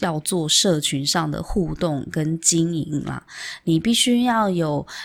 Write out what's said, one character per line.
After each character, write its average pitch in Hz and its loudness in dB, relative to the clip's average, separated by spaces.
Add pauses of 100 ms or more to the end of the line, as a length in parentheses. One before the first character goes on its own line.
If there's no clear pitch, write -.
要 165 0
做 160 0
社 165 4
群 143 -2
上 156 0
的 127 -4
互 165 -2
动 151 -2
跟 160 0
经 165 2
营 147 -4
啦。 127 -8 (380)
你 160 2
必 226 2
须 240 2
要 226 2
有， 156 0 (200)